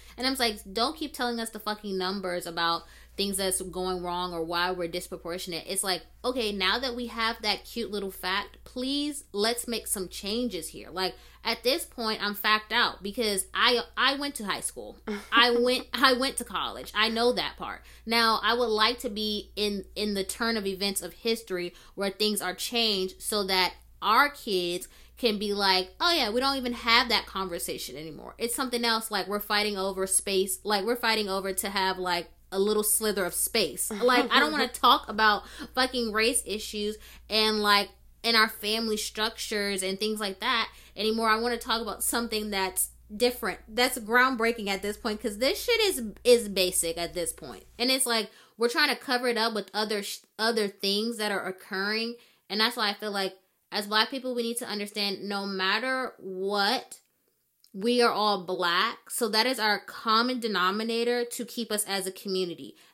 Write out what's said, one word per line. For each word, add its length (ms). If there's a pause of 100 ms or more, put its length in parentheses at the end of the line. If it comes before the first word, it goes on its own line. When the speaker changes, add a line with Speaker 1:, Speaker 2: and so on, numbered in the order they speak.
(160)
Speaker 1:
And 100
I'm 120
like, 220 (120)
"Don't 240
keep 160
telling 280
us 100
the 80
fucking 400
numbers 480
about 360 (340)
things 200
that's 260
going 400
wrong 300
or 120
why 260
we're 180
disproportionate." 800
It's 180
like, 180 (220)
okay, 280
now 260
that 160
we 140
have 340
that 220
cute 260
little 220
fact, 520
please, 680
let's 360
make 200
some 200
changes 600
here. 240
Like, 220 (320)
at 180
this 200
point, 400
I'm 100
fact 380
out 300
because 500
I, 300 (160)
I 160
went 220
to 100
high 140
school. 360 (360)
I 180
Speaker 2:
<laughs> 100
Speaker 1:
went, 320
I 220
went 240
to 60
college. 500
I 140
know 240
that 260
part. 240 (240)
Now, 360
I 120
would 160
like 300
to 100
be 460
in, 280 (120)
in 180
the 100
turn 320
of 80
events 380
of 100
history 640 (220)
where 140
things 300
are 140
changed 640
so 240
that 300 (260)
our 300
kids 560 (300)
can 220
be 160
like, 360 (100)
"Oh 120
yeah, 180
we 100
don't 160
even 160
have 380
that 160
conversation 720
anymore." 400
It's 180
something 300
else, 280
like, 160
we're 100
fighting 400
over 300
space, 560
like, 200
we're 120
fighting 320
over 240
to 180
have, 280
like, 300 (220)
a 80
little 240
slither 420
of 80
space. 600
Like, 400
I 80
don't 100
wanna 180
Speaker 2:
<laughs> 0
Speaker 1:
talk 400
about 360 (300)
fucking 380
race 320
issues 520 (340)
and, 320
like, 280 (340)
in 100
our 140
family 480
structures 880
and 160
things 180
like 220
that 280 (280)
anymore. 320
I 100
wanna 200
talk 220
about 220
something 480
that's 380 (280)
different, 520
that's 300
groundbreaking 680
at 140
this 140
point, 260
'cause 160
this 240
shit 200
is, 200 (220)
is 240
basic 500
at 160
this 180
point. 300 (160)
And 100
it's 180
like, 240 (280)
we're 100
trying 200
to 80
cover 320
it 100
up 160
with 180
other 300
sh-, 160 (220)
other 260
things 520
that 120
are 160
occurring. 720 (340)
And 100
that's 160
why 140
I 40
feel 180
like, 220 (380)
as 160
Black 200
people, 280
we 80
need 140
to 100
understand, 600
no 180
matter 720
what, 840 (720)
we 300
are 100
all 320
Black. 640
So 200
that 160
is 120
our 220
common 580
denominator 840
to 200
keep 280
us 120
as 220
a 60
community. 640 (180)